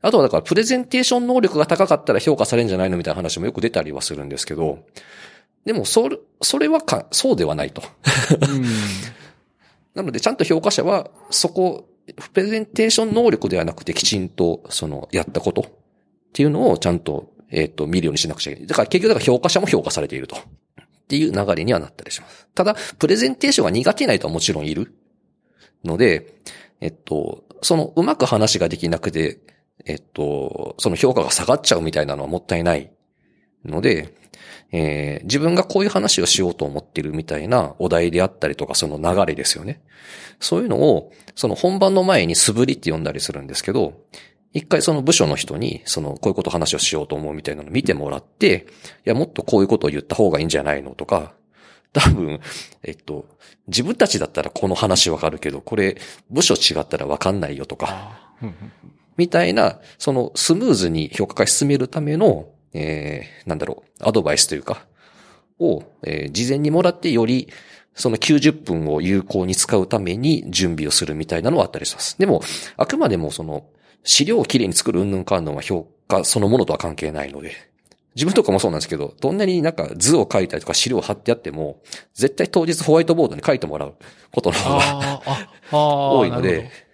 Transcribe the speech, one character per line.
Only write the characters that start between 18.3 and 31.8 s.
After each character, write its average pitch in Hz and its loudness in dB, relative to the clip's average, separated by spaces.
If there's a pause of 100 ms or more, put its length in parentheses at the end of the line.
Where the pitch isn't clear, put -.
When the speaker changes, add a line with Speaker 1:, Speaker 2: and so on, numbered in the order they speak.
Speaker 1:
く - -10
ち - -6
ゃ 73 -10
い - -10
け 67 -16
な - -18
い。 - -18
だ - -2
か - 4
ら、 - -2
結 185 0
局、 220 4
だ 220 4
か 120 -2
ら - -2
評 123 4
価 175 0
者 185 2
も - -2
評 - 2
価 - -6
さ - -4
れ 73 -4
て - -10
い 67 -6
る 65 -12
と。 - -14
っ - -12 (680)
て 139 -2
い 156 2
う - -2
流 98 2
れ 80 -4
に 120 2
は 87 2
な 71 -10
っ - -20
た - -18
り - -14
し - -12
ま - -20
す。 - -20
た 185 2
だ、 208 2 (200)
プ 156 2
レ 196 4
ゼ 240 2
ン 262 -2
テ 285 0
ー - 4
シ - 2
ョ - 4
ン - 2
が 87 0
苦 117 2
手 277 0
な 113 4
人 - -2
は 80 -2
も 82 -2
ち - 0
ろ 78 -2
ん 76 -4
い 78 -4
る - -6 (880)
の 85 -4
で、 95 2 (440)
え - -6
っ 80 -4
と、 - -6 (180)
そ 170 4
の、 156 -2
う 170 4
ま 302 2
く 127 2
話 107 2
が 85 2
で 80 -6
き 85 -4
な 82 0
く 95 -4
て、 78 -2 (460)
え 78 -6
っ 73 -10
と、 - -6
そ - 0
の 87 -2
評 127 4
価 90 2
が 67 -2
下 - 0
が 127 6
っ - -6
ち - 4
ゃ 87 2
う 82 -2